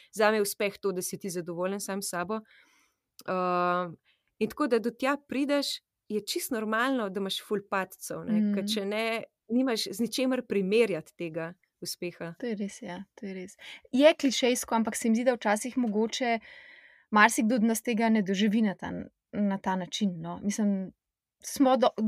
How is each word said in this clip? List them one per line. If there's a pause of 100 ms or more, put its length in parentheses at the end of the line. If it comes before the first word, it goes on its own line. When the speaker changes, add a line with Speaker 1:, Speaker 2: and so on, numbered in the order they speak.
Speaker 1:
Zame
je
uspeh
to,
da
si
ti
zadovoljen
sam
s
sabo. (800)
Um, (440)
in
tako,
da
do
tja
prideš, (320)
je
čisto
normalno,
da
imaš
ful
padcev,
ne,
ker
Speaker 2:
Mm.
Speaker 1:
če
ne, (240)
nimaš
z
ničemer
primerjati
tega (240)
uspeha.
Speaker 2:
To
je
res,
ja,
to
je
res. (320)
Je
klišejsko,
ampak
se
mi
zdi,
da
včasih
mogoče (720)
marsikdo
od
nas
tega
ne
doživi
na
ta, (400)
na
ta
način,
no.
Mislim, (440)
smo
do, (200)